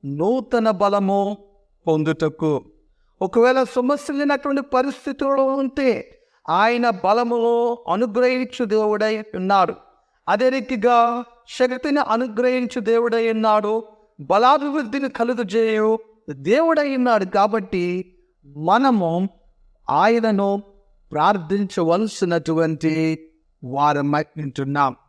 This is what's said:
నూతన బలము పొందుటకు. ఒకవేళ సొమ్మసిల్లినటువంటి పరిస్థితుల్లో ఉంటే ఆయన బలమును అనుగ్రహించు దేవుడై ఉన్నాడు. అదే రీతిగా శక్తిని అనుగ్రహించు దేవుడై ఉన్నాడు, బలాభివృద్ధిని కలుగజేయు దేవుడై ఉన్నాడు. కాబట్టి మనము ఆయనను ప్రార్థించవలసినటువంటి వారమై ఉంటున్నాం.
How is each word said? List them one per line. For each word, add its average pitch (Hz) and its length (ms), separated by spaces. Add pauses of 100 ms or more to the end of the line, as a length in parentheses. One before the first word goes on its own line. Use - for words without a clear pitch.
నూతన 220 640
బలము 196 500 (640)
పొందుటకు. 156 680 (680)
ఒకవేళ 240 420
సొమ్మసిల్లినటువంటి 277 1000
పరిస్థితుల్లో 277 840 (100)
ఉంటే 269 360 (580)
ఆయన 233 420
బలమును 233 640 (380)
అనుగ్రహించు 247 720
దేవుడై 214 500 (200)
ఉన్నాడు. 185 400 (540)
అదే 208 200
రీతిగా 240 760 (240)
శక్తిని 254 520
అనుగ్రహించు 247 800
దేవుడై 233 500
ఉన్నాడు, 214 420 (480)
బలాభివృద్ధిని 269 880
కలుగజేయు 226 920 (320)
దేవుడై 285 680
ఉన్నాడు. 240 280
కాబట్టి 196 640 (600)
మనము 180 840 (600)
ఆయనను 202 640 (600)
ప్రార్థించవలసినటువంటి 165 1800 (680)
వారమై 143 640 (140)
ఉంటున్నాం. 139 540 (160)